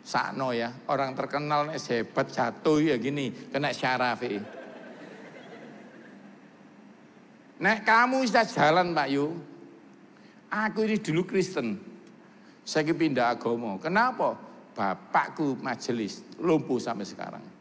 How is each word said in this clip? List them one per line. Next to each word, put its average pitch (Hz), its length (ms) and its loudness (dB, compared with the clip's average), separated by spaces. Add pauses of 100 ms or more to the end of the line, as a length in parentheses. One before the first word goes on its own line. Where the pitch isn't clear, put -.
"Sakno 131 480 -2
ya, 120 240 -2 (160)
orang 135 240 0
terkenal 147 560 -2
nek 139 160 -6
hebat 120 400 0
jatuh 151 560 2
ya 143 160 4
gini, 139 320 -2
kena 143 400 -4
syaraf 123 480 0
iki." 104 240 -4 (3250)
"Nek 214 240 4
kamu 247 400 6
bisa 185 160 6
jalan, 170 480 4
Pak 151 160 2
Yu, 143 320 0 (1120)
aku 214 320 0
ini 214 160 2
dulu 170 240 2
Kristen. 139 560 0 (880)
Saiki 156 240 2
pindah 123 480 2
agama. 117 400 -2
Kenapa? 180 560 2 (400)
Bapakku 131 880 -2
majelis, 117 640 -4 (160)
lumpuh 151 320 2
sampai 104 320 -4
sekarang." - 380 -12 (160)